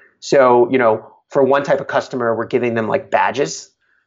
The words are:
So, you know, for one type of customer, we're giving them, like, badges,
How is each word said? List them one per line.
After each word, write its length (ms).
So, 500
you 80
know, 280
for 160
one 180
type 180
of 60
customer, 480
we're 100
giving 300
them, 140
like, 200
badges, 600